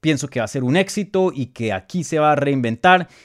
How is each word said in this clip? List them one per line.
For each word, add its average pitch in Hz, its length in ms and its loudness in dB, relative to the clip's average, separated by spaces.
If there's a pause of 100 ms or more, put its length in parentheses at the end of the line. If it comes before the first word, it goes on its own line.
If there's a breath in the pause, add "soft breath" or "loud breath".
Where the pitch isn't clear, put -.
pienso 147 260 0
que - 120 -6
va 110 60 -2
a - 40 -8
ser 131 140 -4
un 127 120 2
éxito 190 580 0
y 131 140 -6
que - 260 -4
aquí 185 300 -6
se 156 160 -2
va 151 140 4
a - 20 2
reinventar 143 720 2 (180 soft breath)